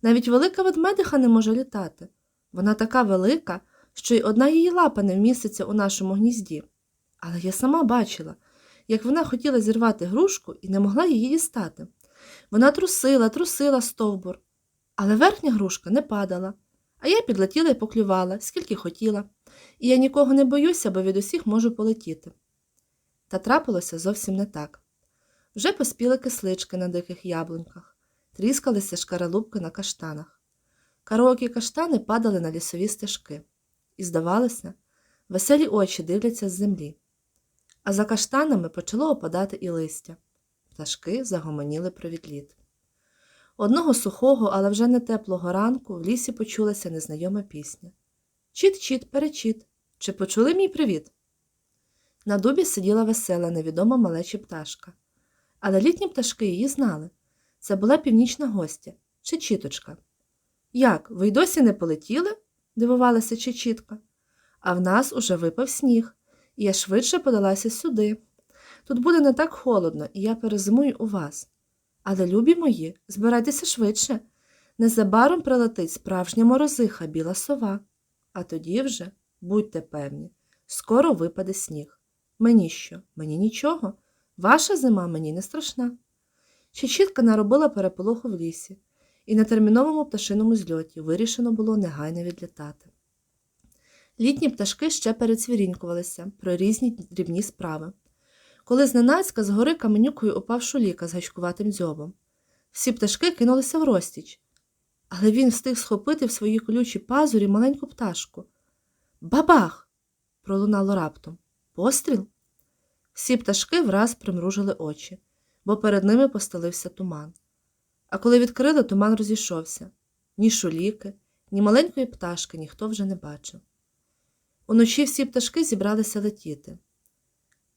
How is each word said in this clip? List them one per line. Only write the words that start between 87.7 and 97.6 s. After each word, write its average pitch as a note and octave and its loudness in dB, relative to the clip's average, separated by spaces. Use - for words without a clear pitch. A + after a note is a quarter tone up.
в G3 -6
лісі, E3 -10
і G#3+ -2
на A3 6
терміновому A3+ 4
пташиному A3 0
зльоті E3 -6
вирішено A3+ -2
було A3 0
негайно E3 -4
відлітати. E3+ -14
Літні C#4 0
пташки C4 -4
ще A3+ -4
перецвірінькувалися G3+ -4
про F3+ -2
різні A3 0
дрібні F3+ -6
справи. D#3+ -10